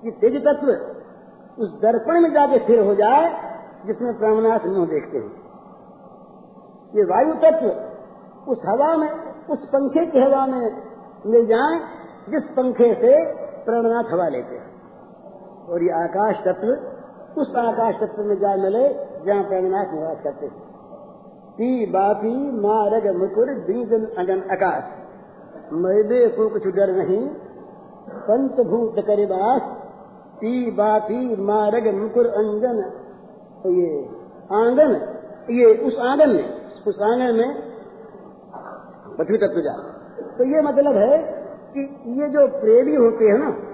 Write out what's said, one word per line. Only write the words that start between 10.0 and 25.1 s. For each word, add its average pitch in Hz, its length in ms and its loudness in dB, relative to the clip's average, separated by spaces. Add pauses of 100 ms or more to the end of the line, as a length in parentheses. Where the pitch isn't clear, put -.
की 277 140 2
हवा 269 260 4
में 247 380 -4 (420)
मिल 233 200 6
जाए 269 340 2 (500)
जिस 262 140 -2
पंखे 240 500 2
से 277 400 4 (300)
प्राणनाथ 233 400 0 (100)
हवा 175 140 0
लेते 131 280 -8
हैं। - 140 -16 (1000)
और 175 140 -2
ये 170 200 0
आकाश 190 320 0 (120)
तत्व 185 200 -2 (720)
उस - 140 -4
आकाश 226 400 0
तत्व 214 280 -6
में 208 120 0
जा 196 200 0
मिले 202 380 2 (320)
जहाँ 202 180 0
प्राणनाथ 185 500 -2
निवास 156 300 -6
करते 147 220 -8
हैं। - 240 -14 (840)
पी 240 340 -2
बापी 208 680 0
मारग 208 640 2
मुकुर 190 300 0
बीजन 226 600 -2
अगन 190 460 -4
आकाश, 180 320 -2 (880)